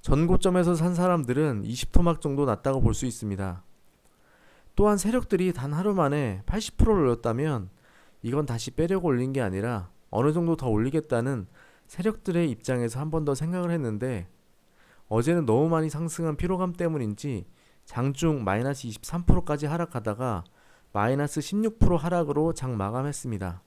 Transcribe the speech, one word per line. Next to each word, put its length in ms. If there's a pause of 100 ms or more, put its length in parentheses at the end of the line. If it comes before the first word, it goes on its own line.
전고점에서 720
산 200
사람들은 680
이십 300
토막 260
정도 240
났다고 380
볼 120
수 120
있습니다. 580 (1120)
또한 220
세력들이 560
단 180
하루 220
만에 520
팔십 300
프로 180
올렸다면 760 (520)
이건 240
다시 260
빼려고 360
올린 240
게 100
아니라 480 (200)
어느 240
정도 240
더 100
올리겠다는 800 (400)
세력들의 600
입장에서 500
한 120
번 120
더 100
생각을 380
했는데 560 (800)
어제는 380
너무 240
많이 200
상승한 460
피로감 380
때문인지 720 (400)
장중 580
마이너스 440
이십삼 360
프로까지 440
하락하다가 760 (480)
마이너스 480
십육 400
프로 160
하락으로 580
장 220
마감했습니다. 920